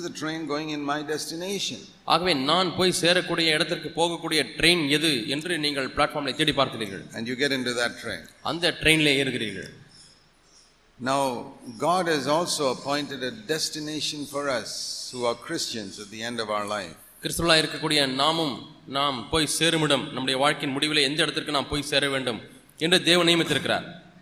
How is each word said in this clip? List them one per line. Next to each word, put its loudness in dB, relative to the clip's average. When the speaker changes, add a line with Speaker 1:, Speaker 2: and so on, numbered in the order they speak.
Speaker 1:
the -8
train -4
going -4
in -6
my 0
destination?" -6
Speaker 2:
ஆகவே, 2
நான் 4
போய் 4
சேரக்கூடிய 4
இடத்திற்கு -2
போகக்கூடிய 2
ட்ரெயின் 6
எது 2
என்று -2
நீங்கள் -2
பிளாட்ஃபார்மில் 0
தேடி 4
பார்க்கிறீர்கள். -2
Speaker 1:
And -6
you -6
get 2
into -2
that 0
train. -6
Speaker 2:
அந்த 0
ட்ரெயினிலே 4
ஏறுகிறீர்கள். -4
Speaker 1:
Now, 2
God 2
has -2
also 0
appointed -4
a -14
destination -4
for -4
us -8
who -6
are 0
Christians -6
at -16
the -12
end -4
of -6
our -4
life. -6
Speaker 2:
கிறிஸ்துவர்களாய் 4
இருக்கக்கூடிய 0
நாமும், 2
நாம் 0
போய் 2
சேருமிடம், 2
நம்முடைய -2
வாழ்க்கையின் 2
முடிவிலே 2
எந்த 0
இடத்திற்கு -4
நாம் -2
போய் -2
சேர 2
வேண்டும் -2
என்று 4
தேவன் 6
நியமித்திருக்கிறார். 2